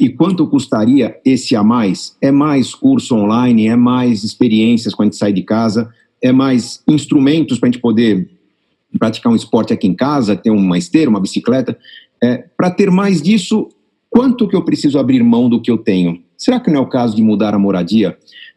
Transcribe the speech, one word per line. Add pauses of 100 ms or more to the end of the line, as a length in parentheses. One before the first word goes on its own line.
e
quanto
custaria
esse
a
mais?
É
mais
curso
online,
é
mais
experiências
quando
a
gente
sai
de
casa, (320)
é
mais
instrumentos
pra
gente
poder (680)
praticar
um
esporte
aqui
em
casa,
ter
uma
esteira,
uma
bicicleta. (440)
É, (180)
pra
ter
mais
disso, (400)
quanto
que
eu
preciso
abrir
mão
do
que
eu
tenho? (160)
Será
que
não
é
o
caso
de
mudar
a
moradia? (400)